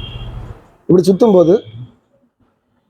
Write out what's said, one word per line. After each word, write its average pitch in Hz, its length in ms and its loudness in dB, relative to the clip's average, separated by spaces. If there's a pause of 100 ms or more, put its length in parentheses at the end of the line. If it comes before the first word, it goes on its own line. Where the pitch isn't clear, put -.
(880)
இப்படி 180 240 2
சுத்தும் 202 220 2
போது 180 300 2 (1300)